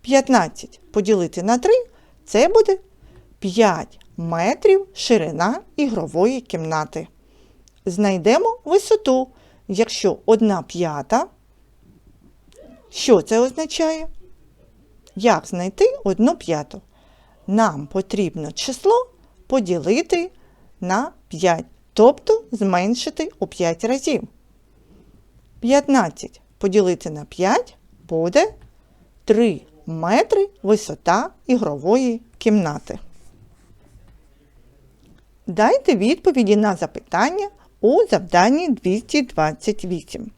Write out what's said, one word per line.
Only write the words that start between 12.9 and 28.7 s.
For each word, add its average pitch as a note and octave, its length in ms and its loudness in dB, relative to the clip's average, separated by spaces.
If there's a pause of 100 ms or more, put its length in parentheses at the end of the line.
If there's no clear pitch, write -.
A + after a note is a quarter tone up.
що G3+ 320 2
це A3 180 0
означає? D#4 680 -4 (1080)
Як G3 300 0
знайти F#3 380 -2 (200)
одну A3 320 0
п'яту? D3+ 440 -6 (680)
Нам F#3 400 0
потрібно F3 680 -2
число A4+ 560 0 (380)
поділити A#3+ 840 -2 (500)
на G3+ 320 -2 (160)
п'ять, E3 360 0 (280)
тобто F4+ 600 4
зменшити A3 840 -2
у F#3+ 80 -6
п'ять E3+ 380 -4
разів. C4 380 -2 (1400)
П'ятнадцять C4 800 0 (180)
поділити F#3 520 0
на D3+ 140 -14
п'ять A#3 520 -2 (320)
буде F3+ 460 0 (680)